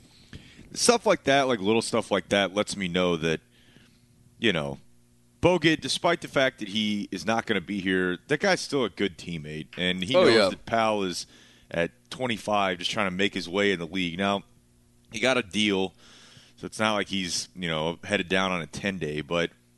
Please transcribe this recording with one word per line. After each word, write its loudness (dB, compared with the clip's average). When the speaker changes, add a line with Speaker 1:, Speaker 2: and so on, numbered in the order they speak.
Speaker 1:
stuff 4
like 2
that, 4
like, 0
little 4
stuff -2
like 0
that, 2
lets 0
me -4
know 2
that, 0
you 2
know, -4
Bogut, 4
despite -2
the -12
fact 0
that -10
he -2
is -8
not 0
gonna 0
be -6
here, 0
that -2
guy's 2
still -2
a -2
good -4
teammate, -10
and -2
he -2
Speaker 2:
Oh, 6
Speaker 1:
knows 6
Speaker 2:
yeah. 6
Speaker 1:
that -10
Powell 0
is -6
at -2
twenty-five, -2
just -4
trying -2
to -4
make 0
his -6
way 2
in -2
the -6
league. -2
Now, 0
he -10
got 2
a 2
deal, 0
so -12
it's -10
not 2
like -2
he's, -4
you -6
know, -2
headed -2
down 2
on -2
a -10
ten-day, -6
but -2